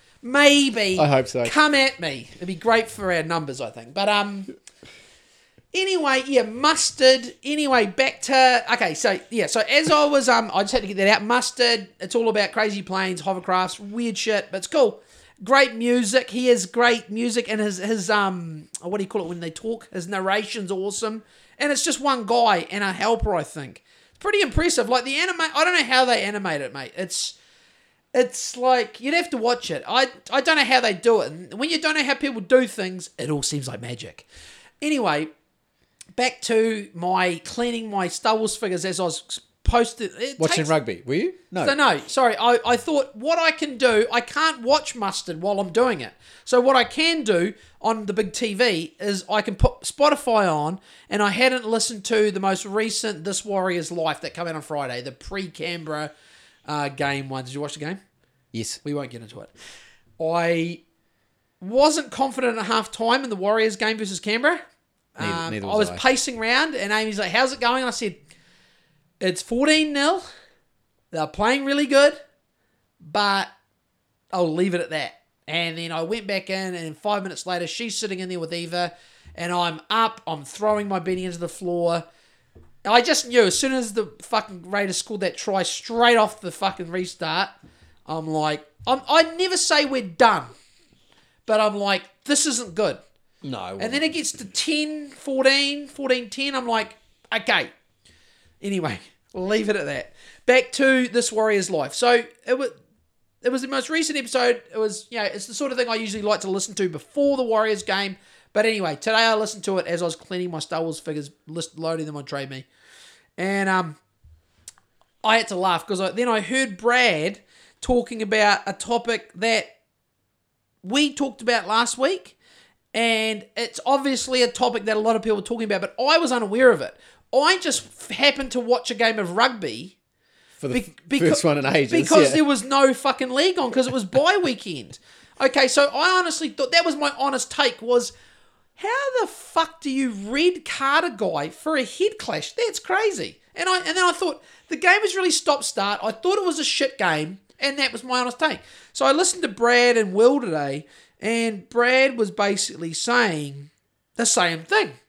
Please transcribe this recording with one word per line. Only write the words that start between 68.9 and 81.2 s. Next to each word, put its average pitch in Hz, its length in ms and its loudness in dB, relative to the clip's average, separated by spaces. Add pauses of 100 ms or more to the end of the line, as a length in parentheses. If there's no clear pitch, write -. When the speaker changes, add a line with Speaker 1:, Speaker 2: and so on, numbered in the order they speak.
Speaker 1:
"It's 277 240 -2
fourteen 302 500 2
nil. 311 300 0 (880)
They're 156 160 -4
playing 254 380 0
really 285 200 2
good, 285 340 6 (800)
but 196 480 0 (840)
I'll 175 220 0
leave 180 200 0
it 170 80 -2
at - 80 -8
that." 151 240 -6 (340)
And 165 300 -4
then 170 140 -10
I 165 120 -6
went 202 220 -6
back 190 240 -6
in, 190 240 -6
and 165 240 -10
five 208 240 -2
minutes 185 240 -10
later, 175 220 -4
she's 226 300 -8
sitting 190 220 -6
in 185 100 -8
there 180 100 -8
with 165 140 -8
Eva, 170 400 -4 (420)
and 175 160 -6
I'm 170 380 -2
up, 220 360 0
I'm 151 200 -8
throwing 208 420 -2
my 190 120 -2
beanie 185 260 -4